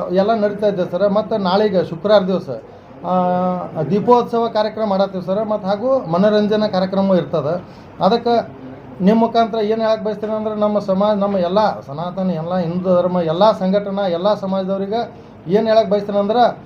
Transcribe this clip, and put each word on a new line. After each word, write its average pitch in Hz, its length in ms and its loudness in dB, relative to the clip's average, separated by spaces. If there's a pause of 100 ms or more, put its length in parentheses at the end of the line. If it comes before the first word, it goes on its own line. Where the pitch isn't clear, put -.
ಎಲ್ಲ 190 260 2
ನಡೀತಾ 208 340 0
ಇದೆ 175 240 -2
ಸರ್. 190 200 0
ಮತ್ತು 214 260 -2
ನಾಳೆಗೆ 190 480 2
ಶುಕ್ರವಾರ 196 380 2
ದಿವಸ, 180 260 -2 (560)
ಆ, 180 760 0
ದೀಪೋತ್ಸವ 233 680 2
ಕಾರ್ಯಕ್ರಮ 214 420 -2
ಮಾಡತ್ತೀವಿ 190 360 -2
ಸರ್. 202 240 -2
ಮತ್ತು 208 180 -4
ಹಾಗೂ 233 380 0
ಮನರಂಜನೆ 208 640 2
ಕಾರ್ಯಕ್ರಮ 190 480 0
ಇರ್ತದೆ. 160 480 -2 (400)
ಅದಕ್ಕೆ 233 440 2 (560)
ನಿಮ್ಮ 220 180 4
ಮುಖಾಂತರ 226 360 0
ಏನು 220 240 0
ಹೇಳಕ್ಕೆ 220 240 0
ಬಯಸ್ತೀನಿ 214 280 -4
ಅಂದ್ರೆ, 214 220 -4
ನಮ್ಮ 208 240 0
ಸಮಾಜ, 202 380 0
ನಮ್ಮ 202 200 0
ಎಲ್ಲ 180 420 0
ಸನಾತನ 175 520 -6
ಎಲ್ಲ 170 260 -4
ಹಿಂದೂ 180 380 0
ಧರ್ಮ 180 260 2
ಎಲ್ಲ 175 300 4
ಸಂಘಟನಾ 196 560 0
ಎಲ್ಲ 180 260 0
ಸಮಾಜದವ್ರಿಗೆ 196 800 -4 (360)
ಏನು 214 200 2
ಹೇಳಕ್ಕೆ 214 240 4
ಬಯಸ್ತೀನಿ 202 260 0
ಅಂದ್ರೆ 214 480 2